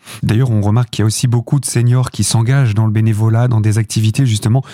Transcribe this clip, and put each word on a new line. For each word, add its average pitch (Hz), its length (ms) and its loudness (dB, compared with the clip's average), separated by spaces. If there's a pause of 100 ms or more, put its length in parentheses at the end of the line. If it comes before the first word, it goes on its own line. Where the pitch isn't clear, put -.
(220)
D'ailleurs, 117 280 2
on 107 100 0
remarque 107 300 0
qu'il - 120 -4
y - 20 2
a - 20 2
aussi - 200 -2
beaucoup 120 320 0
de 127 60 -4
seniors 123 460 0
qui - 120 -4
s'engagent 117 520 0
dans 110 120 0
le 107 60 0
bénévolat, 110 560 0
dans 113 120 0
des 107 180 0
activités 110 480 0
justement 113 360 0 (120)